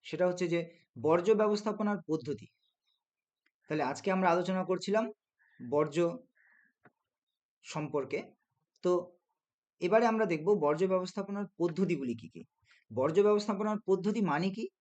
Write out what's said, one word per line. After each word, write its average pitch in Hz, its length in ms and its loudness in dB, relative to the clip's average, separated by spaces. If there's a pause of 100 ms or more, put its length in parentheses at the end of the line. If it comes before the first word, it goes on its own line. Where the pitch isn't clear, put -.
সেটা 180 240 0
হচ্ছে 180 220 0
যে 170 220 -2 (320)
বর্জ্য 175 300 4
ব্যবস্থাপনার 208 640 0 (100)
পদ্ধতি। 151 400 -6 (1200)
তাহলে 151 160 -2
আজকে 143 280 -2
আমরা 185 180 2
আলোচনা 185 340 0
করছিলাম 202 480 -2 (580)
বর্জ্য 156 480 0 (1400)
সম্পর্কে। 147 720 -6 (500)
তো 180 340 0 (640)
এবারে 214 260 4
আমরা 220 200 2
দেখব 170 340 2
বর্জ্য 156 260 2
ব্যবস্থাপনার 190 580 -4 (140)
পদ্ধতিগুলি 165 560 -2
কি 113 140 -14
কি। - 160 -18 (500)
বর্জ্য 160 260 2
ব্যবস্থাপনার 208 560 2 (100)
পদ্ধতি 190 340 2
মানে 175 300 2
কি? 220 180 -8 (120)